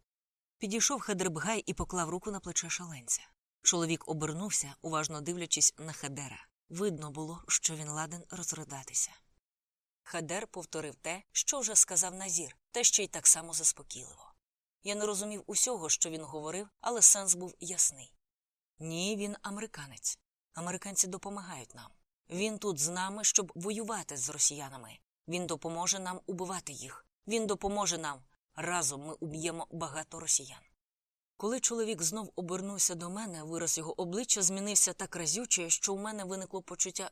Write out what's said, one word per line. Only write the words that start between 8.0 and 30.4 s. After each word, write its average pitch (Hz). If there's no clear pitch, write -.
розридатися. 156
Хадер 196
повторив 156
те, 180
що -
вже 214
сказав 180
Назір, 175
та 233
ще 208
й -
так -
само 165
заспокійливо. -
Я 202
не 208
розумів 208
усього, 208
що -
він 160
говорив, 156
але 233
сенс 190
був 180
ясний. 165
«Ні, 170
він 202
американець. 202
Американці 180
допомагають 185
нам. -
Він 202
тут 196
з 143
нами, 190
щоб -
воювати 202
з 127
росіянами. 139
Він 175
допоможе 165
нам 180
убивати 180
їх. 127
Він 220
допоможе 196
нам. 147
Разом 160
ми 156
уб'ємо 160
багато 156
росіян». 143